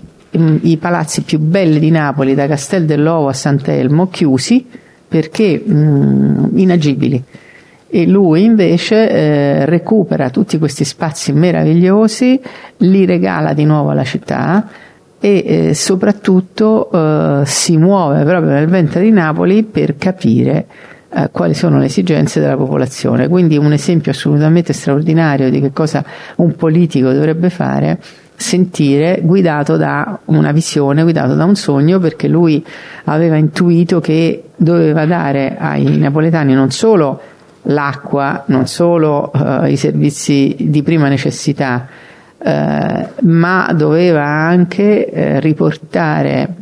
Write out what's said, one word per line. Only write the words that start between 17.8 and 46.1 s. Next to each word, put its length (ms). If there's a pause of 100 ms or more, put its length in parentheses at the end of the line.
proprio 280
nel 140
ventre 340
di 100
Napoli 520
per 340
capire, 680 (420)
eh, 240
quali 220
sono 240
le 80
esigenze 540
della 180
popolazione. 680
Quindi 300
un 160
esempio 400
assolutamente 600
straordinario 760
di 100
che 140
cosa 320 (320)
un 200
politico 540
dovrebbe 380
fare, 500 (380)
sentire, 840
guidato 560
da 480
una 260
visione, 520
guidato 300
da 100
un 120
sogno, 420
perché 300
lui 340 (420)
aveva 320
intuito 640
che 420 (140)
doveva 500
dare 520
ai 380
napoletani 560
non 180
solo 500 (500)
l'acqua, 760
non 200
solo, 640
eh, 400
i 40
servizi 800
di 240
prima 260
necessità, 800 (540)
eh, 680 (140)
ma 520
doveva 500
anche, 840
eh, 300
riportare, 1080 (140)